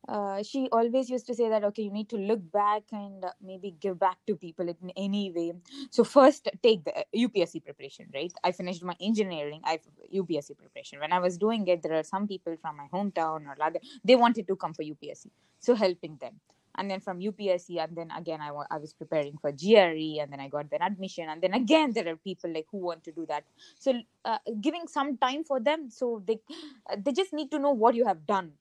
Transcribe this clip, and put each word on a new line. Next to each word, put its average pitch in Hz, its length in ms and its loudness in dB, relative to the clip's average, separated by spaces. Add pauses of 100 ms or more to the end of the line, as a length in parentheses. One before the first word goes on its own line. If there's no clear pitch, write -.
Uh, 202 340 -4
she 262 300 -2
always 233 380 4
used 247 160 -4
to 247 80 -4
say 226 140 2
that, 220 140 2
"Okay, 208 200 0
you 202 80 -4
need 208 180 -6
to 233 80 -6
look 202 240 0 (100)
back 208 400 2
and, 202 340 -10
uh, 180 160 -6
maybe 190 300 -10 (140)
give 185 140 -2
back 185 180 2 (100)
to 208 80 0
people 170 340 -6
in 180 280 -10
any 196 340 -2
way." 170 220 -2 (380)
So 233 140 6
first, 269 440 8 (140)
take 220 220 6
the, - 140 -6
uh, - 40 -4 (100)
U 233 160 2
P 185 140 0
S 165 100 -2
C 160 80 -10
preparation, - 540 -18
right? 165 180 -6 (100)
I 180 100 2
finished 180 300 -8
my 175 140 -8 (120)
engineering, 170 540 -2
I, 160 160 -2 (320)
U 190 140 -2
P 160 140 -2
S - 100 -6
C 143 60 -16
preparation. - 460 -16
When 156 120 -2
I 180 60 2
was 180 180 0
doing 214 300 0
it, 175 160 2
there 160 160 0
are 156 40 0
some 196 240 -4
people 180 300 -6
from 151 220 -12
my 143 100 -16
hometown 165 580 -2
or 139 160 -12
other, 165 180 -2 (220)
they 240 140 8
wanted 233 320 4
to 190 80 -2
come 160 160 -6
for 160 100 -10
U 151 120 -8
P 147 160 -14
S - 100 -14
C. - 100 -20 (300)
So 247 140 4
helping 180 420 0
them. 123 240 -16 (360)
And 196 140 -2
then 190 100 -4
from 180 200 -8
U 208 100 -2
P 202 200 -4
S 175 160 0
C, 175 120 -6
and 160 160 -4
then 165 160 -10
again, 160 300 -8
I 147 120 -8
wa-, 143 180 -8
I 160 80 -2
was 151 160 -10
preparing 151 420 -2
for 147 160 -2
G 175 240 6
R 175 160 10
E, 156 260 -4
and 143 140 -6
then 139 80 -12
I 135 80 -10
got 147 240 -6
an 151 100 0
admission. 185 460 -4
And 160 140 -6
then 185 100 2
again, 262 400 4
there 190 160 -2
are 165 80 -4
people, 180 340 -8
like, 160 200 -6
who 202 80 -8
want 175 260 -6
to 165 80 -14
do 160 140 -8
that. 151 180 -6 (340)
So, 269 140 2 (320)
uh, 220 140 -2 (220)
giving 311 280 -2
some 277 300 -2
time 277 260 0
for 262 160 0
them, 285 300 0
so 233 360 -4
they, 220 140 -2 (500)
uh, - 80 -2
they 262 140 -2
just 370 220 -2
need 294 160 -4
to 302 80 -2
know 285 140 2
what 226 220 4
you 233 120 4
have 165 200 -2
done. 185 340 -2